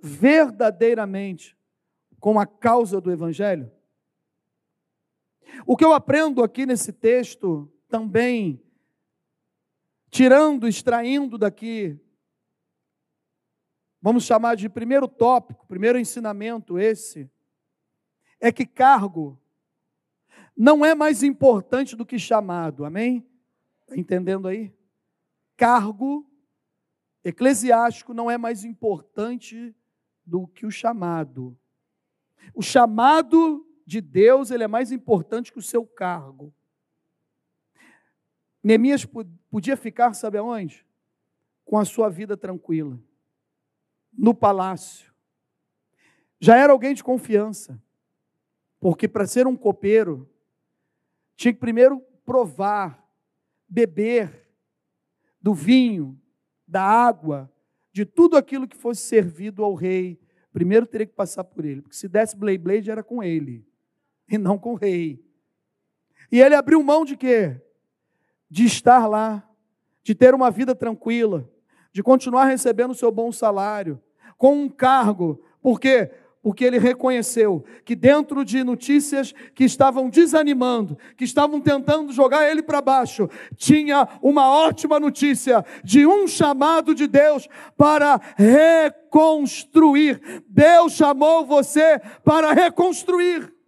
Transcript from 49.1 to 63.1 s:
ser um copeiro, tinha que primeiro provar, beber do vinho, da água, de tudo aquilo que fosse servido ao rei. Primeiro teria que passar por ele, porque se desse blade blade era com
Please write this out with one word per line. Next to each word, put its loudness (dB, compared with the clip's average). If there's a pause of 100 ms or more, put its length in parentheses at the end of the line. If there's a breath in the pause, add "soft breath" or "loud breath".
ser 0
um -4
copeiro, -2 (1080)
tinha 0
que -10
primeiro 2 (240)
provar, -6 (600)
beber -4 (1000)
do 0
vinho, 0 (480)
da -6
água, 0 (400)
de -6
tudo 2
aquilo -4
que -20
fosse -8
servido -4
ao -4
rei. -8 (320)
Primeiro 0
teria -8
que -20
passar -8
por -14
ele, -12
porque -20
se -16
desse -2
blade -4
blade -4
era -10
com -12